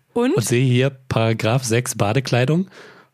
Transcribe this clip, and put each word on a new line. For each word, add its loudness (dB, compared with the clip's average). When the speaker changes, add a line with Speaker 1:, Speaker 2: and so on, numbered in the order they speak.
Speaker 1:
Und? 0
Speaker 2:
Und 0
sehe 0
hier 2
Paragraph -2
sechs -2
Badekleidung. 0